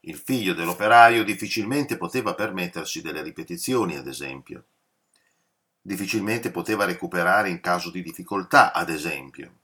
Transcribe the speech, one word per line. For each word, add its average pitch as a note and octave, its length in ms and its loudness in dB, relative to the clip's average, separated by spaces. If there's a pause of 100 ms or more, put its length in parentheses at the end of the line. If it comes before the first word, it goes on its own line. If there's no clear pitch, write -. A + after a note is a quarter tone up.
Il - 160 -14
figlio G#2+ 380 -2
dell'operaio G#2+ 680 6
difficilmente G#2+ 720 -2
poteva G#2 380 -4
permettersi F2 640 -6
delle D2+ 220 -8
ripetizioni, F2 720 -4
ad C2 100 -12
esempio. C2+ 580 -12 (1160)
Difficilmente G2+ 720 -4
poteva G2+ 340 0
recuperare F2+ 640 2
in F2 120 -4
caso F2 300 -2
di F#2 120 -8
difficoltà, F2+ 680 2
ad E2+ 180 -4
esempio. D2 720 -8